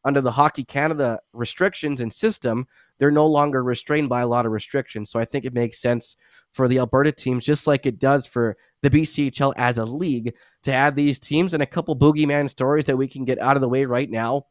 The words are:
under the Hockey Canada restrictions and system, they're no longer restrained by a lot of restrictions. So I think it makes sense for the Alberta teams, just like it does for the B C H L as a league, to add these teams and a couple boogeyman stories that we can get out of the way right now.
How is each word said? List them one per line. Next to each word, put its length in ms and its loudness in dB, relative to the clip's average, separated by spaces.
under 160 2
the 120 0
Hockey 320 0
Canada 560 -2
restrictions 680 -4
and 120 -4
system, 540 -2
they're 120 4
no 160 4
longer 360 2
restrained 480 -2
by 100 0
a 60 0
lot 180 0
of 80 -2
restrictions. 560 -6
So 100 -4
I 60 0
think 220 -6
it 80 -8
makes 260 -2
sense 360 -2
for 160 2
the 100 4
Alberta 340 2
teams, 320 -4
just 220 0
like 200 2
it 120 -2
does 280 2
for 300 -2
the 80 4
B 160 4
C 220 -2
H 120 -10
L 160 2
as 220 0
a 60 -2
league, 500 -4
to 100 -2
add 240 2
these 220 0
teams 360 0
and 80 0
a 40 0
couple 300 -4
boogeyman 540 4
stories 360 0
that 120 2
we 100 0
can 160 -10
get 140 -2
out 180 2
of 60 2
the 60 0
way 180 0
right 240 -2
now. 400 -2